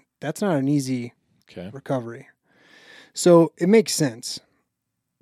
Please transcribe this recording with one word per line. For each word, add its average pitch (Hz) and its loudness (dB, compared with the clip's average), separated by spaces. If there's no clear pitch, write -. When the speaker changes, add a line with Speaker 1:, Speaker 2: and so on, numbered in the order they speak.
Speaker 1:
that's 156 -10
not 185 0
an 135 -2
easy 131 -4
Speaker 2:
Okay. 92 -16
Speaker 1:
recovery. 127 -10
So 170 6
it 175 -2
makes 214 4
sense. - -6